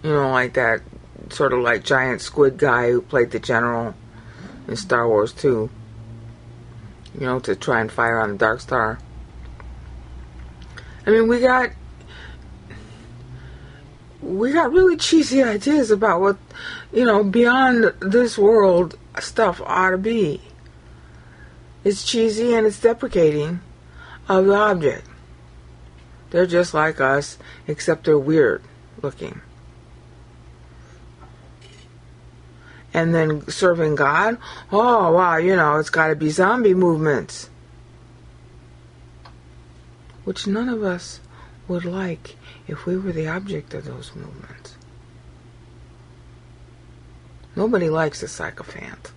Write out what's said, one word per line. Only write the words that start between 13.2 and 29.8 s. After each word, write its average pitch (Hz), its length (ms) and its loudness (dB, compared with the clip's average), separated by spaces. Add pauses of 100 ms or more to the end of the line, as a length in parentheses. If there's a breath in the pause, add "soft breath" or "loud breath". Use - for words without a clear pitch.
we 196 320 -2
got 302 200 2
really 359 240 6
cheesy 277 460 2
ideas 240 480 2
about 196 300 2
what, 196 180 2 (540 loud breath)
you 247 120 2
know, 214 180 4
beyond 240 760 4
this 226 360 2
world 196 600 4 (240)
stuff 202 440 0
ought 185 260 0
to 185 80 -2
be. 202 420 -2 (1400 loud breath)
It's 196 180 0
cheesy 226 520 0
and 220 120 2
it's 208 140 0
deprecating 170 800 0 (680 loud breath)
of 190 180 4
the 196 100 4
object. 185 500 0 (1200)
They're 180 160 2
just 175 280 0
like 156 260 0
us, 135 380 0 (300 loud breath)
except 156 360 -4
they're 151 140 4
weird 139 440 2 (400)
looking. - 400 -12 (3500 loud breath)